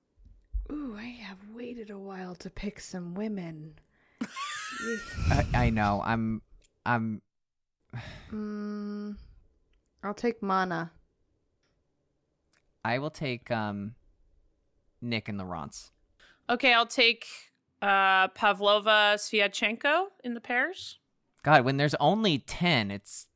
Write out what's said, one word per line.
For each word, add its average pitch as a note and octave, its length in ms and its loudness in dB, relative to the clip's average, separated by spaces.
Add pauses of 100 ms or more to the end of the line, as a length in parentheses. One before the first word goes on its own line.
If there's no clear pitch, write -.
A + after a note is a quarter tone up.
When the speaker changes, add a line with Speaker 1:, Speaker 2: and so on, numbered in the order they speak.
(720)
Speaker 1:
Ooh, C#4 280 -8
I A3 60 -12
have A3 340 -14 (160)
waited A#3+ 360 -12
a G3+ 80 -12
while F#3 360 -10
to F#3 160 -12
pick - 300 -8
some F3 340 -10
women. E3+ 600 -8 (460)
<laughs> - 1080 -6
Speaker 2:
I, - 240 4
I A#2+ 160 4
know. G#2 340 2
I'm, A2+ 380 -2 (420)
I'm A2+ 380 -2 (1120)
Speaker 1:
Mm, G#3 840 -6 (840)
I'll G3+ 100 -4
take A3+ 300 -2
Mana. F#3 480 0 (1900)
Speaker 2:
I A#2+ 140 0
will D3+ 120 -4
take, B2+ 420 -6
um, G#2 420 -4 (1080)
Nick A#2 280 -4
and G2+ 100 -6
Laurence. E2+ 540 -10 (580)
Speaker 3:
Okay, B3 240 4
I'll A#3 120 4
take, A#3 400 2 (540)
uh, F#3+ 480 4
Pavlova, G#3 880 4
Sviatchenko A3+ 880 2 (180)
in A#3+ 100 -4
the A#3 60 -10
pairs. C#4 580 -4 (460)
Speaker 2:
God, C#3+ 200 8
when C3+ 120 2
there's C#3+ 240 2
only F3 400 4
ten, C3 500 0
it's - 460 -12